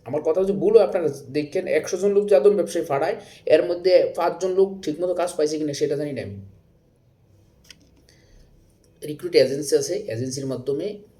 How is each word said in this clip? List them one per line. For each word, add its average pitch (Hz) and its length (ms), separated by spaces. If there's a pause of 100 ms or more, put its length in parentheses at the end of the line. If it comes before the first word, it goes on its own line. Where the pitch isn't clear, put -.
আমার 147 160
কথা 160 200
হচ্ছে 196 120
ভুল 196 240
হয়, 190 100
আপনারা 165 220 (200)
দেখেন, 147 380
একশো 156 300
জন 202 140
লোক 202 180
যে 196 60
আদম 202 140
ব্যবসায়ী 175 360
পাঠায়, 147 300 (300)
এর 156 200
মধ্যে 175 500
পাঁচজন 180 360
লোক 196 300
ঠিকমতো 170 320
কাজ 175 240
পাইছে 151 200
কিনা 151 160
সেটা 143 220
জানি 147 180
না 117 80
আমি। 101 140 (2750)
রিক্রুট 156 280
এজেন্সি 143 400
আছে, 156 200 (120)
এজেন্সির 127 380
মাধ্যমে 143 520 (220)